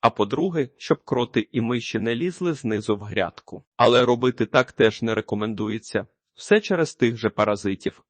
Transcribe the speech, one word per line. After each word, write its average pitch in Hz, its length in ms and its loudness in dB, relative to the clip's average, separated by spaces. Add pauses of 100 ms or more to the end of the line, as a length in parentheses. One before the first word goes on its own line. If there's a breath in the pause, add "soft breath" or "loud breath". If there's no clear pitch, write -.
а 117 100 4
по-друге, 139 640 -2
щоб - 280 -4
кроти 120 480 -2
і 117 80 -2
миші 117 380 -4
не 113 160 -2
лізли 170 380 -4
знизу 107 440 -2
в 98 40 -12
грядку. 95 640 -8 (120)
Але 120 280 6
робити 120 420 2
так 127 260 0
теж - 300 2
не 113 120 0
рекомендується. 107 920 -4 (280)
Все - 260 4
через 170 340 0
тих 117 220 2
же 110 140 -2
паразитів. 104 800 -2